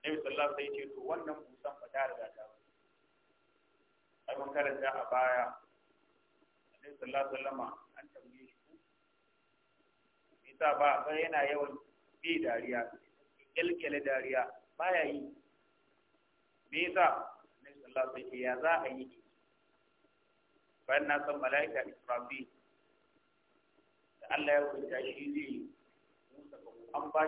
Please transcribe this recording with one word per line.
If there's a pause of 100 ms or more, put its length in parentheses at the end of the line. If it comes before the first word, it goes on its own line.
Annabi
sallallahu
alaihi
wasallam
ya
ce,
"To,
wannan
busan
fa
ta
riga
ta
zo." (1700)
Ai,
mun
karanta
a
baya. (1300)
Annabi
sallallahu
alaihi
wasallam (380)
an
tambaye
shi, (1500)
"Me
yasa
ba
ga
yana
yawan (500)
yi
dariya, (760)
kyalkyale
dariya, (360)
baya
yi? (1500)
Me
yasa?" (520)
Annabi
sallallahu
alaihi
wasallam
ya
ce,
"Ya
za
a
yi?" (1800)
Bayan
na
san
mala'ika
Israfil, (1700)
da
Allah
ya
rubuta
shi
zai
yi (640)
musa
kaho, (120)
an
ba